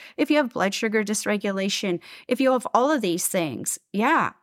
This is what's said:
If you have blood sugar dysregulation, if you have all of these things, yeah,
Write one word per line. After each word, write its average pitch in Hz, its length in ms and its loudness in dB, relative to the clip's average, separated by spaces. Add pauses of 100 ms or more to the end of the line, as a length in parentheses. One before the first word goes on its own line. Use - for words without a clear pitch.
(180)
If 285 120 2
you 294 80 6
have 262 140 0
blood 196 220 0
sugar 220 300 0
dysregulation, 196 960 -2 (260)
if 254 140 -2
you 262 120 4
have 247 220 0
all 247 160 4
of 302 100 2
these 180 280 -2
things, 147 500 -4 (140)
yeah, 233 400 2 (100)